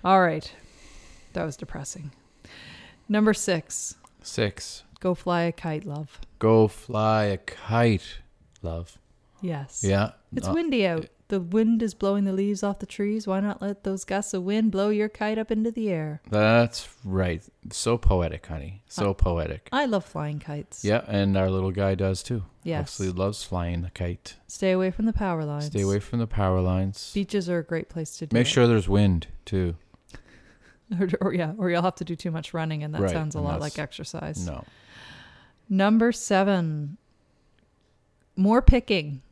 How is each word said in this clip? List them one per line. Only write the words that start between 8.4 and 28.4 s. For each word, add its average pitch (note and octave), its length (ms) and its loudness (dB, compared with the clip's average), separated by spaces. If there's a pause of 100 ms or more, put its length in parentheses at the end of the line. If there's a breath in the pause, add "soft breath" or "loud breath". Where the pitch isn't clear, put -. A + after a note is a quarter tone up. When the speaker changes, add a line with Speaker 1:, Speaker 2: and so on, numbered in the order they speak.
Speaker 2:
love. E2+ 360 -8 (420)
Speaker 1:
Yes. D3+ 440 -8
Speaker 2:
Yeah. G2 280 2 (220)
Speaker 1:
It's A#3+ 140 -6
Speaker 2:
Uh, - 60 -2
Speaker 1:
windy C#4+ 320 0
out. E3 200 -2 (220)
The G3 120 -2
wind A3 420 2
is G#3+ 100 -2
blowing G3+ 300 0
the G3 100 0
leaves G3 300 -2
off G3+ 160 -2
the G3+ 80 -10
trees. G#3 400 -4
Why F#3+ 140 0
not G3+ 200 -2
let G3 220 -6
those F#3+ 220 -4
gusts - 280 -4
of F#3 120 -4
wind G#3+ 260 2
blow F#3+ 200 0
your G#3+ 180 0
kite G#3+ 300 -4
up A3 120 -6
into A3 220 0
the A3 180 -2
air? D#3 400 -4
Speaker 2:
That's A2 580 4 (160)
right. F#2 380 0 (300)
So A#2 260 0
poetic, F2 480 2
honey. D#2+ 400 -10
So - 240 -2
Speaker 1:
I - 20 -2
Speaker 2:
poetic. E2+ 600 -2
Speaker 1:
I C#4 140 0
love G#3 180 -2
flying D3+ 340 -8
kites. - 460 -12
Speaker 2:
Yeah, G#2 240 2
and G2+ 280 2
our F#2+ 140 2
little F#2+ 220 0
guy F#2+ 240 0
does F#2+ 260 -2
too. A2+ 220 -4 (180)
Speaker 1:
Yes. E3 160 -4 (120)
Speaker 2:
Huxley F#2+ 200 -4
loves F#2+ 320 -4
flying F2 400 -4
the F2+ 80 -8
kite. - 460 -8 (100)
Speaker 1:
Stay - 240 -2
away F#3 220 0
from A3 140 -2
the A3+ 60 0
power F3 320 -2
lines. D3 220 -6
Speaker 2:
Stay G#2 140 -4
away G2 180 0
from A#2 220 -4
the A2+ 80 -2
power F#2 320 2
lines. F#2 520 -2
Speaker 1:
Beaches G3 380 -4
are F3 80 0
a D#3+ 60 -4
great E3 240 -6
place D#3+ 300 -10
to E3 80 -8
do D3 80 -4
Speaker 2:
Make A#2+ 120 4